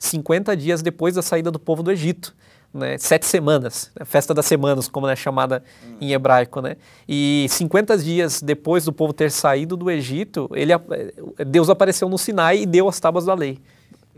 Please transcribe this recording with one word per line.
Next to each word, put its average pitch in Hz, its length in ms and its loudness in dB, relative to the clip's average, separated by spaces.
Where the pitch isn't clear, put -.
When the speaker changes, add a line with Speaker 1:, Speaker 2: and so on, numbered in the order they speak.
Speaker 1:
cinquenta 185 560 -2
dias 160 260 -2
depois 170 320 -2
da 180 80 -2
saída 170 280 -2
do 156 100 -6
povo 160 200 -2
do 170 120 -2
Egito, 175 420 -4
né, 135 260 -6
sete - 280 2
semanas, 147 720 0
a - 60 -14
festa 143 300 2
das 147 120 0
semanas, 139 420 0
como 135 200 -4
é 131 80 0
chamada 131 460 -2
Speaker 2:
Hum. 117 160 -20
Speaker 1:
em 139 120 -2
hebraico, 135 480 2
né? 131 160 -8
E 143 400 0
cinquenta 196 480 2
dias 165 460 0
depois 151 420 0
do 160 80 -2
povo 151 200 -2
ter 151 180 0
saído 151 460 0
do 180 140 -4
Egito, 151 600 -4
ele 147 200 2
ap-, 170 200 0
eh, - 520 -8
Deus 156 260 4
apareceu 190 380 2
no 185 100 -2
Sinai 190 440 2
e 208 40 -2
deu 180 220 4
as 190 120 -4
tábuas 170 240 0
da 190 100 2
lei. 139 240 -4